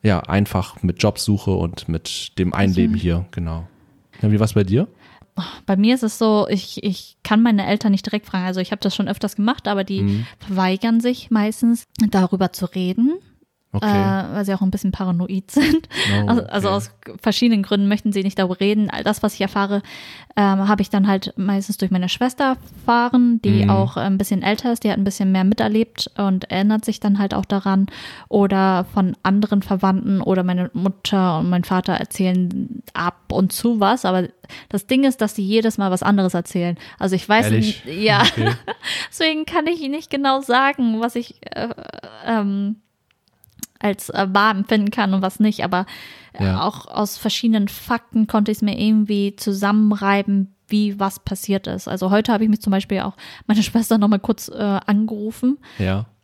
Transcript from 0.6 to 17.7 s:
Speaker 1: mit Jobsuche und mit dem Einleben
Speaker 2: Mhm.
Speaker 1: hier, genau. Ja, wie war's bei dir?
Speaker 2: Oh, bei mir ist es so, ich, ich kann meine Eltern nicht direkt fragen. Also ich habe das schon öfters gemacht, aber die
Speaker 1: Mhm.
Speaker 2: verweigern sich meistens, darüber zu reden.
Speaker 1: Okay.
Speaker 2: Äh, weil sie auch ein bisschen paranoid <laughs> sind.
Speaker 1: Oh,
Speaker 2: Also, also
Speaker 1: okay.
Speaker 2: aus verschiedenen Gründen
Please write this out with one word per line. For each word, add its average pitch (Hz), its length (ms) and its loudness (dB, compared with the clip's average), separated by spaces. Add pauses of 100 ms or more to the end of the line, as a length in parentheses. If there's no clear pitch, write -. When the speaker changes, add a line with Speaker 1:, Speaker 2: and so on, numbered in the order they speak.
Speaker 1:
mit 87 200 0
Jobsuche 101 500 0
und 90 360 -4
mit - 500 -8
dem 90 140 0
Einleben 98 420 2
Speaker 2:
Mhm. 87 40 -2
Speaker 1:
hier, 87 320 0
genau. 82 380 -8 (520)
Ja, 107 120 2
wie 107 80 4
war's 110 140 0
bei 104 100 4
dir? 113 240 0 (480)
Speaker 2:
Oh, 185 60 -6 (240)
bei 196 100 0
mir 220 180 4
ist 247 80 -2
es 214 160 -4
so, 214 320 2
ich, - 320 -6
ich - 400 -6
kann 220 200 2
meine 214 220 4
Eltern 202 280 0
nicht 190 120 0
direkt - 220 -6
fragen. 185 180 -4
Also 185 160 -4
ich 185 120 -4
habe 202 80 -8
das 196 160 -2
schon 196 120 -2
öfters - 280 -6
gemacht, 214 320 -2
aber 196 160 -2
die 196 180 -2
Speaker 1:
Mhm. 113 240 0 (140)
Speaker 2:
verweigern 196 600 0
sich 247 300 -4
meistens, 220 540 0 (260)
darüber 185 420 2
zu - 140 -6
reden. 190 460 0 (600)
Speaker 1:
Okay. 202 140 -2
Speaker 2:
Äh, 196 480 0
weil 202 100 -2
sie 196 80 -2
auch 190 100 -2
ein 190 100 2
bisschen 196 180 -2
paranoid 185 600 -4
<laughs> - 20 -16
sind. 311 360 2 (240)
Speaker 1:
Oh, 208 140 2
Speaker 2:
Also, 233 200 2
also 202 240 -2
Speaker 1:
okay. 196 60 2
Speaker 2:
aus 202 140 -4 (320)
verschiedenen 226 400 2
Gründen 202 240 0